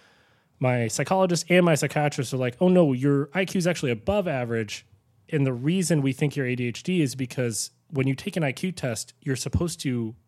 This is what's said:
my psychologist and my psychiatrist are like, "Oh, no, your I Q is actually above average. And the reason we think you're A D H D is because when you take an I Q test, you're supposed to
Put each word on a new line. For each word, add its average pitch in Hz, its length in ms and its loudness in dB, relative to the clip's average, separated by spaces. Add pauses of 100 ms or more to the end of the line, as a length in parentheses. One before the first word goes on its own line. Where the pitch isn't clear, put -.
(580)
my 123 300 2
psychologist 175 640 0
and 180 160 6
my 165 100 6
psychiatrist 147 580 0
are 131 40 -2
like, 127 240 -2
"Oh, 185 80 6
no, 175 240 6
your 139 400 2
I 190 100 0
Q 190 160 -2
is 170 80 0
actually 156 240 0
above 185 340 -2
average. 117 600 -4 (440)
And 143 160 0
the 135 60 0
reason 156 500 0
we 135 120 0
think 143 240 -2
you're 135 80 -2
A 123 100 -2
D 123 120 -2
H 113 140 -8
D 180 200 0
is 131 120 0
because 123 580 -4 (200)
when 135 160 0
you 135 80 0
take - 220 -8
an 165 60 0
I 139 100 -2
Q 185 180 -6
test, - 500 -6
you're 135 140 -4
supposed - 460 -4
to 120 340 -2 (120)